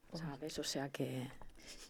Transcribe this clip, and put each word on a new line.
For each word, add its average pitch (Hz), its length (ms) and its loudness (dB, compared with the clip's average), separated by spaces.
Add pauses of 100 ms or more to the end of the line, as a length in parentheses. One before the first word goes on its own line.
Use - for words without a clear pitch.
(120)
¿sabes? 156 460 0
O 151 60 2
sea 139 240 4
que 131 400 2 (600)